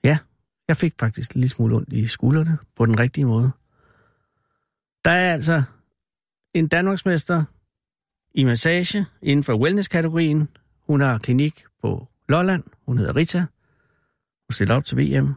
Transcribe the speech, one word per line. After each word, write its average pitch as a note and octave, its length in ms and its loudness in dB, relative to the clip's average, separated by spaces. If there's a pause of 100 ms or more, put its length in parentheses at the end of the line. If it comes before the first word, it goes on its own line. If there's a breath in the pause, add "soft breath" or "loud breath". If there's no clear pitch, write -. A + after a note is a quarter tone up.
Ja, D3 140 4 (500)
jeg - 80 2
fik - 240 -2
faktisk - 320 -4
en C3 100 -2
lille B2+ 80 2
smule A#2 260 0
ondt - 180 -4
i A2 140 0
skuldrene D#3 500 0 (200)
på A#2 80 2
den A2+ 140 2
rigtige B2+ 260 0
måde. A#2+ 260 2 (1500)
Der E3 60 2
er F3+ 220 2
altså D#3 300 0 (880)
en D#3+ 140 0
danmarksmester F3 760 0 (920)
i C3+ 100 2
massage E3+ 600 0 (160)
inden C#3+ 220 0
for C3+ 100 -2
wellness-kategorien. D#3+ 960 0 (380)
Hun C#3+ 140 2
har B2+ 160 2
klinik C3 360 0 (280)
på G2 260 -4 (220)
Lolland. F3+ 340 2 (220)
Hun B2 120 -2
hedder - 180 -2
Rita. E3 220 0
Hun - 1120 -10
stiller G2+ 240 0
op C#3+ 80 0
til - 140 -4
V C#3 260 2
M. C#3 140 0